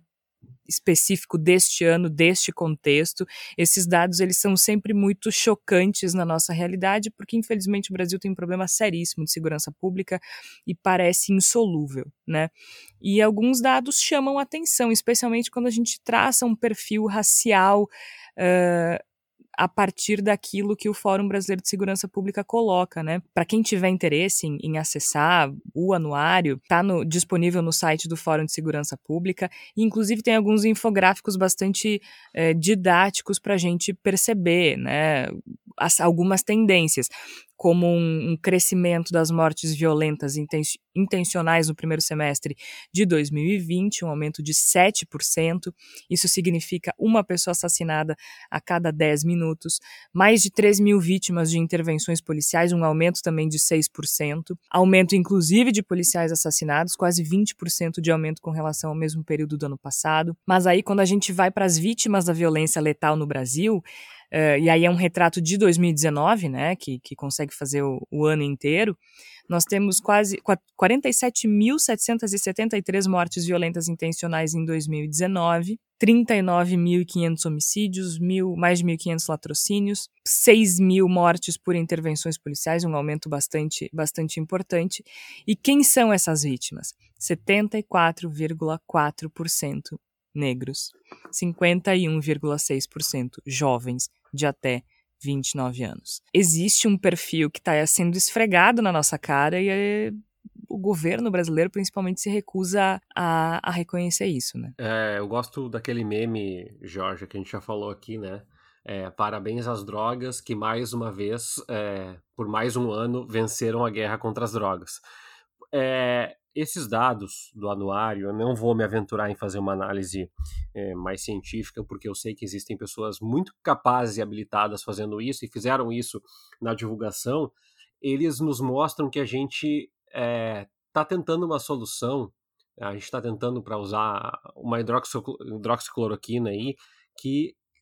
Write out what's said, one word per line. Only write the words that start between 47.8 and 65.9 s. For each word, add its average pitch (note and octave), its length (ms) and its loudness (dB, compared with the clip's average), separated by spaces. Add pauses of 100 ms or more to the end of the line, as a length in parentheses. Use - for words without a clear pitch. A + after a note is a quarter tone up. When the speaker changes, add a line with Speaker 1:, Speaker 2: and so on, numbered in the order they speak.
Speaker 1:
a D3+ 100 -4
cada F3 300 0
dez D3+ 340 2
minutos. E3 560 -2 (320)
Mais G3 300 6
de G3+ 80 0
três G#3 300 4
mil G#3 200 6
vítimas F3 480 0
de E3 100 0
intervenções E3 600 0
policiais, E3 520 0
um E3+ 120 2
aumento D#3+ 380 2
também D#3+ 260 0
de D3+ 100 -4
seis D#3 300 2
por - 160 -12
cento. D#3 540 -4 (100)
Aumento, F#3 460 6
inclusive, F#3+ 560 4
de G#3+ 120 2
policiais F3 500 0
assassinados, D#3+ 640 0
quase F3 260 0
vinte F#3+ 320 0
por E3+ 160 -6
cento E3 320 -4
de D#3+ 80 2
aumento D#3+ 320 -2
com E3 80 -8
relação D#3 400 -4
ao D3+ 60 -4
mesmo D#3 280 -4
período D3+ 320 -2
do D3 100 -6
ano C#3 120 -8
passado. D#3 640 -2
Mas F#3 220 4
aí, F#3 160 4
quando G3+ 180 0
a G3 60 4
gente G3 260 2
vai F3+ 200 2
pras F#3 260 2
vítimas G3+ 460 0
da F3 80 2
violência D#3+ 500 2
letal D3+ 320 2
no D#3 120 -2
Brasil, D3 560 0 (480)
eh, D3+ 280 4
e D#3+ 100 4
aí E3 160 6
é F3 60 6
um F3 60 2
retrato F3 440 2
de E3+ 160 0
dois F#3 220 6
mil F3 120 4